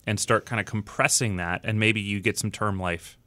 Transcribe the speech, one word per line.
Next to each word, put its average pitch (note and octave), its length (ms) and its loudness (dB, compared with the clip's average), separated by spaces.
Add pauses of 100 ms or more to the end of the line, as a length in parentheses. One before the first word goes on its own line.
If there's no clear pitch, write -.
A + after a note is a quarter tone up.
and G#2 120 0
start - 280 2
kinda A2 160 -2
compressing A2 760 0
that, F2 260 -2
and A2 160 0
maybe A2 220 4
you G2+ 180 -2
get G2+ 200 0
some A2 100 -2
term G2+ 300 -2
life F2 480 -4